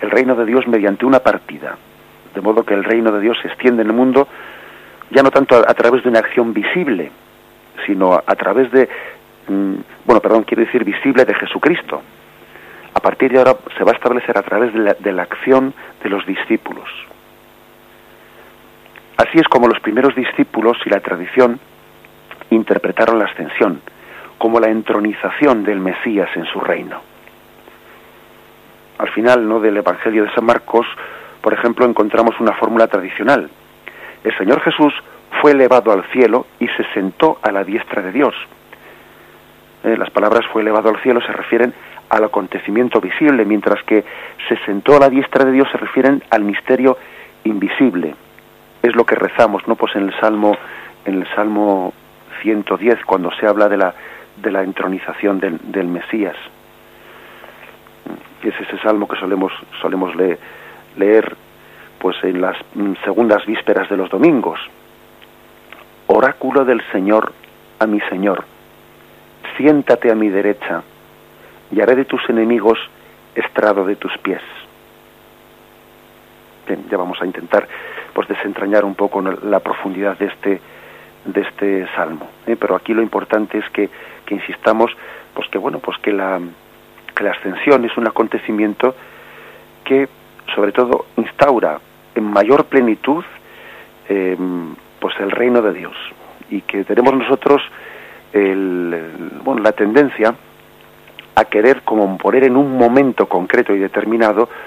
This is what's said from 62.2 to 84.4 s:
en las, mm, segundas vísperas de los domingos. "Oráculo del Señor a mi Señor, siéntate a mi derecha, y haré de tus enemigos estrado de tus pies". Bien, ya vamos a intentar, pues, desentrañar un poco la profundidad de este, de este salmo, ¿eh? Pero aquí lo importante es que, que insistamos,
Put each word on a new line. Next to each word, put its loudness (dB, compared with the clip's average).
en -2
las, -2
mm, -4
segundas 2
vísperas -2
de -2
los -4
domingos. 2
"Oráculo 2
del 2
Señor 0
a 0
mi 0
Señor, -2
siéntate 4
a 2
mi 2
derecha, -2
y 0
haré 4
de 0
tus -6
enemigos 2
estrado 0
de -2
tus -10
pies". -6
Bien, -6
ya -2
vamos -6
a -4
intentar, -2
pues, -4
desentrañar -2
un -6
poco -2
la -2
profundidad -6
de -2
este, -4
de -2
este -4
salmo, -6
¿eh? -2
Pero 0
aquí -4
lo 2
importante -4
es -8
que, -4
que -8
insistamos, 0